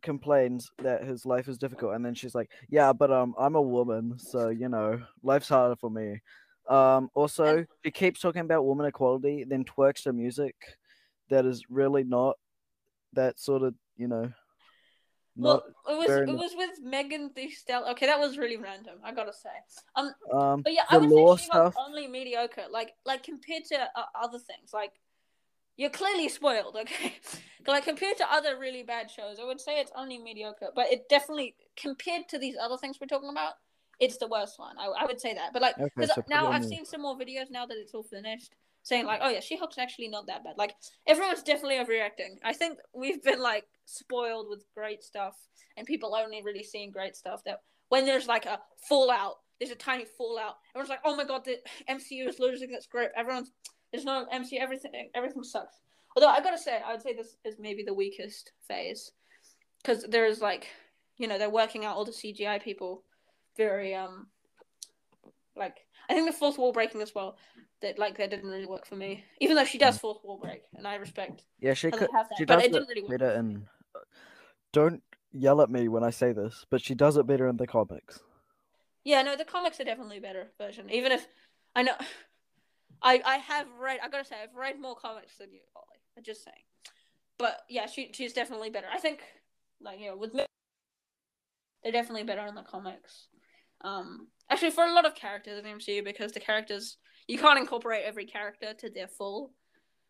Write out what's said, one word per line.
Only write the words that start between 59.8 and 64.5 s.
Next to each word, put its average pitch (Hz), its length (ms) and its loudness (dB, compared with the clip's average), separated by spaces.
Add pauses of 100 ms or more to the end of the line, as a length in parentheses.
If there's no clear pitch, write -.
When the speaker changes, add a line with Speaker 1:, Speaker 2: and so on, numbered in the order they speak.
Speaker 2:
'cause 226 240 0
there 226 180 4
is, 214 140 0
like, 208 280 -2 (500)
you 233 100 -4
know, 202 100 -2
they're 208 120 0
working 220 340 2
out 202 120 -4
all 208 80 -2
the 226 80 -8
C 214 200 -12
G 208 160 -6
I 208 100 -2
people 190 460 -10 (520)
very, 196 380 0
um, 185 360 -10 (1200)